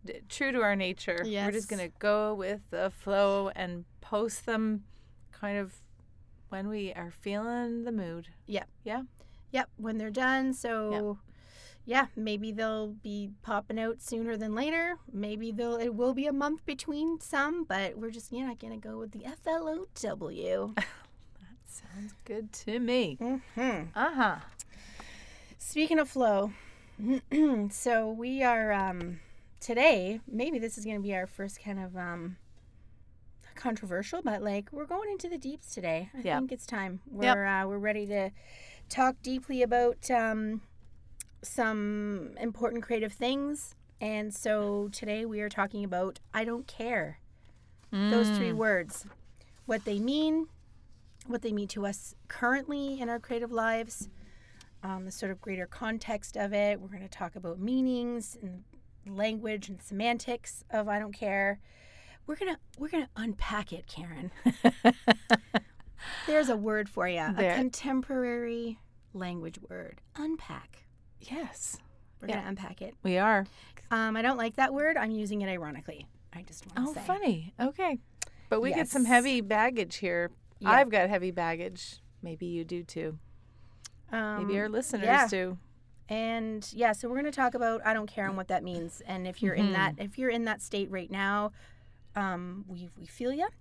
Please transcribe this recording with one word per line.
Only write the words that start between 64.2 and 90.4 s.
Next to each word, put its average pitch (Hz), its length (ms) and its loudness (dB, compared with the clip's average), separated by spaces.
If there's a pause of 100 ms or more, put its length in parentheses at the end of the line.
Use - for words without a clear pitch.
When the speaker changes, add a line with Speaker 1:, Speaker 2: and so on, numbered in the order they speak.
Speaker 1:
<laughs> 247 680 8 (1120)
Speaker 2:
There's 302 220 6
a 233 80 4
word 214 320 0
for 180 200 0
ya. 170 240 0
Speaker 1:
There. 180 200 6
Speaker 2:
A 180 40 4
contemporary 240 1200 0 (360)
language 175 440 -6 (100)
word. 180 320 -12 (160)
Unpack. - 680 -4 (360)
Speaker 1:
Yes. - 580 -6 (420)
Speaker 2:
We're 202 80 -6
Speaker 1:
Yeah. 214 80 0
Speaker 2:
gonna 190 120 -4
unpack 190 340 -8
it. 196 200 -10
Speaker 1:
We 185 160 4
are. 202 280 6 (440)
Speaker 2:
Um, 220 260 2
I 226 60 0
don't 262 140 4
like 226 200 -2
that 262 160 6
word. 302 240 4
I'm 220 140 2
using 208 320 0
it 190 60 0
ironically. 151 580 -6 (260)
I 170 100 -14
just - 240 -16
wanna 247 220 -2
Speaker 1:
Oh, 302 60 -4
Speaker 2:
say. - 80 -4
Speaker 1:
funny. 240 580 0
Okay. 285 380 0 (500)
But 220 120 4
we 254 120 2
get 320 160 4
some 269 140 4
Speaker 2:
Yes. 233 80 4
Speaker 1:
heavy 247 300 8
baggage 214 560 2
here. 175 340 0 (300)
Speaker 2:
Yeah. 208 100 4
Speaker 1:
I've 254 200 10
got 190 180 6
heavy 185 220 2
baggage. 170 680 -4 (220)
Maybe 170 240 -8
you 170 180 -4
do 175 180 -6
too. 160 360 -6 (920)
Maybe 226 80 -2
Speaker 2:
Um, 208 380 0
Speaker 1:
our 208 120 0
listeners 214 360 -2
Speaker 2:
yeah. 247 220 8
Speaker 1:
do. 185 320 0 (500)
Speaker 2:
And 220 640 -2
yeah, 220 200 4
so 233 160 -4
we're 247 80 -2
gonna 294 160 0
talk 262 220 2
about 226 320 2
I 220 80 6
don't 214 140 0
care 196 180 -2
and 196 100 0
what 185 120 -4
that 185 140 2
means. 170 400 -6
And 185 240 -4
if 185 160 -4
you're 196 120 4
in 196 180 6
that, 190 220 4
Speaker 1:
Mm-hmm. - 80 -8
Speaker 2:
if 202 160 -8
you're 254 120 2
in 233 140 0